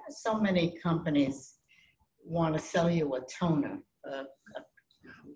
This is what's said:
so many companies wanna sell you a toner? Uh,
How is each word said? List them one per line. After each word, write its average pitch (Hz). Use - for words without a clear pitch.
so 226
many 180
companies 151
wanna 160
sell 170
you 151
a 127
toner? 143
Uh, 135